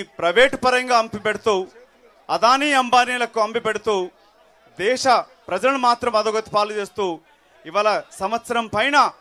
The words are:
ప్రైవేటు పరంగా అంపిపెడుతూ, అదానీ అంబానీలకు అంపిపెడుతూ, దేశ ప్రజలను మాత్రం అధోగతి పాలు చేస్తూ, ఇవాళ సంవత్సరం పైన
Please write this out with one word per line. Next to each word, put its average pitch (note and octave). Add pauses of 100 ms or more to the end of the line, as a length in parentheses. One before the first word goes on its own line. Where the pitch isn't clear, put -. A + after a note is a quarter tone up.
(180)
ప్రైవేటు A3
పరంగా B3+
అంపిపెడుతూ, G#3+ (840)
అదానీ C4+ (120)
అంబానీలకు A#3+
అంపిపెడుతూ, G#3+ (880)
దేశ B3+ (440)
ప్రజలను B3
మాత్రం A#3+
అధోగతి A3
పాలు G#3
చేస్తూ, G3+ (640)
ఇవాళ G#3 (320)
సంవత్సరం A3+
పైన C4+ (220)